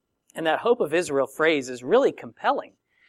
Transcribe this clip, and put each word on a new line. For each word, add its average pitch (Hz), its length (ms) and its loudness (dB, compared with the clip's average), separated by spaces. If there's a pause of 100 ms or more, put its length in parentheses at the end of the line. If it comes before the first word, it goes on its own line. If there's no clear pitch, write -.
(360)
And 160 100 -6
that 156 140 2
hope 240 200 2
of 156 140 -2
Israel 143 340 0
phrase 156 400 0
is 123 160 -12
really 202 280 2
compelling. - 680 -6 (320)